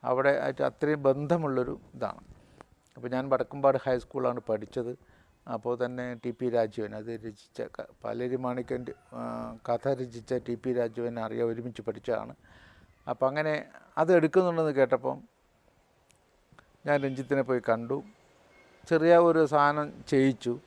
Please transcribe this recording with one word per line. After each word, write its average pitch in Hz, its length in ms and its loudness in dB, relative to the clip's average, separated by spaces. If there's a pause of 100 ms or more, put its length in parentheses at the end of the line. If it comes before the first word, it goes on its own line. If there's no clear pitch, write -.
അവിടെ 135 400 2
ആയിട്ട് 139 180 -2
അത്രയും 147 420 -2
ബന്ധമുള്ളൊരു 139 760 0 (140)
ഇതാണ്. 113 260 -8 (760)
അപ്പോൾ 123 140 -12
ഞാൻ 131 200 -4
വടക്കുംപാട് 135 540 2
ഹൈസ്കൂളാണ് 123 560 -2 (100)
പഠിച്ചത്. 113 480 -6 (560)
അപ്പോൾ 120 320 -2
തന്നെ 123 300 -8 (100)
ടി 123 60 -4
പി 123 180 -4
രാജീവൻ 110 460 -2
അത് 113 300 -10
രചിച്ച - 360 -14
ക-, - 260 -10 (160)
പാലേരി 120 320 -4
മാണിക്യൻ്റെ, 127 580 -6 (200)
ആ, 117 440 -10 (120)
കഥ 120 180 -2
രചിച്ച 123 460 -6
ടി 120 220 -4
പി 123 180 -4
രാജീവനെ 117 480 -4
അറിയാൻ 113 260 -2
ഒരുമിച്ച് 117 340 -6
പഠിച്ചതാണ്. 113 540 -6 (760)
അപ്പം 131 180 0
അങ്ങനെ 151 380 -2 (320)
അത് 165 160 4
എടുക്കുന്നുണ്ടെന്ന് 165 580 4
കേട്ടപ്പം 131 500 2 (1600)
ഞാൻ 147 180 2
രഞ്ജിത്തിനെ 135 380 -2
പോയി 127 280 0
കണ്ടു. 117 340 0 (840)
ചെറിയ 165 280 6
ഒരു 170 280 6
സാധനം 147 480 2 (140)
ചെയ്യിച്ചു. 131 600 2